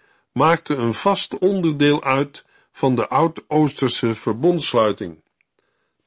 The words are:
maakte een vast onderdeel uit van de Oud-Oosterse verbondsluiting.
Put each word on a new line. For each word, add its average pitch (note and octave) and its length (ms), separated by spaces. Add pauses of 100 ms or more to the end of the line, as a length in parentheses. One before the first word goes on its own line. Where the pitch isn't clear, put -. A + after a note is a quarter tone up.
(320)
maakte D3+ 440
een A#2 180
vast - 440
onderdeel D3+ 640
uit C#3 420 (260)
van C3 240
de A#2 120
Oud-Oosterse C#3+ 1080
verbondsluiting. A2 1080 (840)